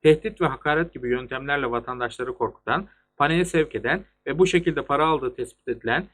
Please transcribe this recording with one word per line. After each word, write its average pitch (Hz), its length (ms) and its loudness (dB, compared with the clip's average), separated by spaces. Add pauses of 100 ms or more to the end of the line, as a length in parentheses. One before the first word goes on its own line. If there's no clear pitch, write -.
tehdit 156 400 4
ve 170 40 2
hakaret 151 480 -2
gibi 123 160 -8
yöntemlerle 131 640 -2
vatandaşları 123 640 -6
korkutan, 127 540 -4 (300)
paniğe 165 280 2
sevk 160 300 0
eden 123 300 -2 (220)
ve 143 120 -4
bu 185 80 8
şekilde 170 340 0
para 143 240 2
aldığı 135 300 0
tespit - 320 -10
edilen 123 460 -2